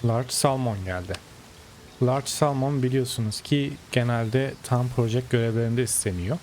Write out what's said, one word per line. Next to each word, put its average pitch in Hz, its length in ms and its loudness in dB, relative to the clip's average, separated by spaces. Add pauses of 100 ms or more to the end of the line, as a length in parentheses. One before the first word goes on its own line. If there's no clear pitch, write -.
Large 120 260 0
salmon 127 540 0
geldi. 90 280 -6 (880)
Large 131 240 2
salmon 139 560 0
biliyorsunuz 123 580 0
ki 143 320 0 (200)
genelde 120 720 0
tam 123 260 0
project 123 420 0
görevlerinde 117 520 2
isteniyor. 104 600 -2